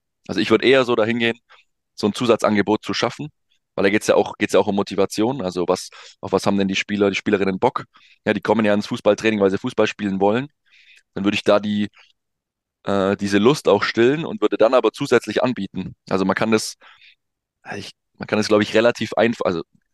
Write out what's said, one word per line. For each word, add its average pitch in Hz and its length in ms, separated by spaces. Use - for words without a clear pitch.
Also 98 140
ich 104 80
würd 110 140
eher 131 220
so 120 100
dahin 113 240
gehen, 117 180
so - 140
ein 104 60
Zusatzangebot 107 680
zu 98 120
schaffen, 123 320
weil - 80
da 98 80
geht's 107 160
ja - 80
auch, - 220
geht's - 160
ja 92 60
auch 101 80
um 101 80
Motivation. 101 680
Also 90 260
was, 90 220
auf - 140
was 95 120
haben 101 120
denn 98 100
die 95 80
Spieler, 101 340
die 95 60
Spielerinnen 98 440
Bock? - 260
Ja, 107 80
die 101 80
kommen 107 240
ja 104 80
ins 104 140
Fußballtraining, 107 520
weil 98 120
sie 98 60
Fußball 110 300
spielen 98 320
wollen. 107 280
Dann 98 100
würde 101 120
ich - 80
da 104 160
die, 104 280
äh, 98 320
diese 101 220
Lust 117 300
auch 101 160
stillen 135 420
und - 160
würde 104 160
dann 113 160
aber 113 180
zusätzlich 120 520
anbieten. 98 520
Also 95 160
man 95 100
kann 110 160
das, - 240
ich, 95 160
man - 100
kann 104 100
das, 107 120
glaub 107 120
ich, - 120
relativ 113 400
einf-, 113 320
also 87 160